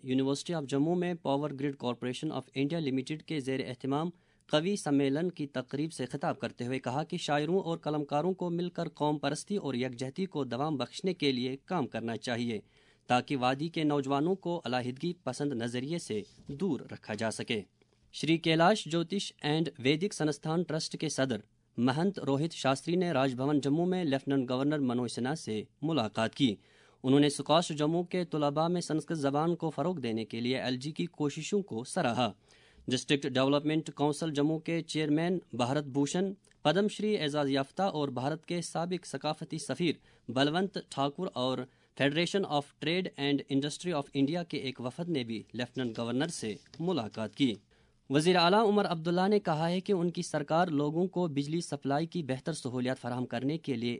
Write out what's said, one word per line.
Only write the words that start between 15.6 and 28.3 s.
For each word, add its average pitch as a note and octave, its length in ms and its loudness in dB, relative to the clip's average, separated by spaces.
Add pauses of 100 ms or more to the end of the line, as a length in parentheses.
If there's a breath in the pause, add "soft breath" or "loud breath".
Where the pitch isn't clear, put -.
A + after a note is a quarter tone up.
से G#2+ 240 -4 (300)
दूर C#3+ 380 -2
रखा G#2+ 240 -8
जा A2 140 0
सके। A2 320 -2 (520)
श्री D#3+ 260 2
कैलाश E3 480 4
ज्योतिष E3+ 440 -2 (160)
and D#3+ 220 2 (100)
वैदिक D3+ 340 2
संस्थान D#3 520 -2
ट्रस्ट D#3+ 320 -6
के - 140 -2
सदर B2+ 320 0 (340)
महंत C#3+ 440 2
रोहित C#3 340 0
शास्त्री C#3 420 0
ने F3 160 0
राजभवन C3+ 480 2
जम्मू D3 240 2
में F3+ 200 0
लेफ्टिनेंट C3+ 420 0
गवर्नर C#3 340 0
मनोज B2 300 0
सिन्हा B2+ 260 -2
से G#2+ 280 -4 (180)
मुलाकात A2+ 520 0
की। A#2 200 2 (480 soft breath)
उन्होंने C#3+ 280 6
सुकाश D3+ 420 2
जम्मू D#3 320 0
के F3+ 220 -2
तलबा D3+ 420 2